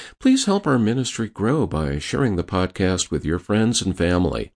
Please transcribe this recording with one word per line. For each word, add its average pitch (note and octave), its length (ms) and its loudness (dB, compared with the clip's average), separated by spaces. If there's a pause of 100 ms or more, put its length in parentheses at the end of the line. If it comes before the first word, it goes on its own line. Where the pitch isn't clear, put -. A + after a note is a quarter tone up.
(200)
Please C4 240 4
help G3+ 240 0
our C3+ 100 4
ministry A#2 520 0
grow B2 360 0
by D#2 340 -2
sharing B2+ 360 0
the E2+ 80 0
podcast F#2 680 -2
with D2 140 -2
your D#2+ 160 -2
friends A2 420 0
and F#2 160 -2
family. E2+ 600 0